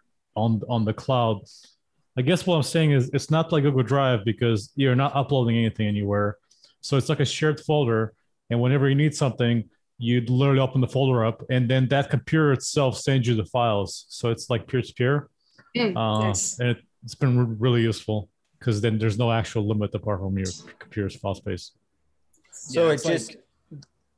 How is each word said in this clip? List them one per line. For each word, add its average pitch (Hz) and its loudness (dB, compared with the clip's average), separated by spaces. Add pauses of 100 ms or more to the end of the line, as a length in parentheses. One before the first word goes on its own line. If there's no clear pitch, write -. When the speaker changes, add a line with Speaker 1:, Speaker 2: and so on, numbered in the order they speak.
(360)
Speaker 1:
on, 110 0
on 117 0
the 107 0
cloud. 117 0 (760)
I 131 0
guess 160 0
what 180 2
I'm 147 2
saying 156 2
is 131 2
it's 143 -2
not 160 2
like 151 2
Google 131 2
Drive 127 2
because 113 0
you're 135 2
not 139 0
uploading 127 0
anything 113 0
anywhere. 104 -2 (440)
So - 0
it's 127 0
like 151 0
a 139 0
shared 151 -2
folder, 117 0 (360)
and 117 0
whenever 135 2
you 139 2
need 147 2
something, 120 0 (320)
you'd 120 0
literally 135 4
open 131 0
the 127 2
folder 131 2
up, 113 -4
and 127 2
then 131 2
that 139 2
computer 151 2
itself 131 0
sends 135 0
you 123 2
the 110 -2
files. 110 -2
So - -4
it's - -6
like 117 -4
peer-to-peer. 131 -2 (480)
Speaker 2:
Mm, 214 0
Speaker 1:
Uh, 110 0
Speaker 2:
nice. 101 -4
Speaker 1:
and 123 0
it, 117 0 (260)
it's 117 -16
been 123 2
re-, 117 0
really 120 2
useful 107 -2 (300)
'cause 104 -2
then 110 0
there's 107 0
no 117 2
actual 113 -2
limit 104 -2
apart 104 -4
from 98 -4
your 95 -4 (320)
computer's 98 -6
file 98 -6
space. - -10 (800)
Speaker 3:
So 151 -2
Speaker 4:
Yeah, 165 4
Speaker 3:
it 151 4
Speaker 4:
it's 135 -4
like 165 0
Speaker 3:
just, - -4 (840)